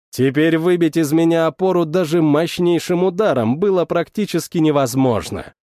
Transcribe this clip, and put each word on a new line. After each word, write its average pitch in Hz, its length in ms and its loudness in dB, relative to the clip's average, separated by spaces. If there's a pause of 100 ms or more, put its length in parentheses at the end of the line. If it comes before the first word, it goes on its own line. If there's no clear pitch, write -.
Теперь 147 480 0
выбить 170 400 0
из 156 160 0
меня 165 320 2
опору 175 400 0
даже 160 380 0
мощнейшим 170 800 0
ударом 160 560 0
было 185 260 0
практически 175 720 -4
невозможно. 131 960 0 (220)